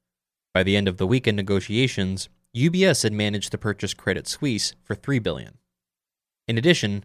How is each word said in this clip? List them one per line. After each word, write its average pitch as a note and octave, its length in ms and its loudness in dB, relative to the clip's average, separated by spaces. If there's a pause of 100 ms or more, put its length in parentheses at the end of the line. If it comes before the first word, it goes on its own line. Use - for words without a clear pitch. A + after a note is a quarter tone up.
(540)
By F#2 100 4
the G2 140 4
end G2+ 100 2
of F2+ 80 0
the F#2 120 0
weekend A#2 280 2
negotiations, G2+ 920 -2 (240)
U C3+ 180 2
B F#3 140 2
S E3 160 4
had A3 100 0
managed G#2 400 -2
to G#2 60 -6
purchase G#2 360 -4
Credit F2 320 -4
Suisse - 580 -4
for G#2+ 120 -6
three C3+ 240 -2
billion. D2+ 380 -6 (880)
In A2+ 100 0
addition, A2 480 2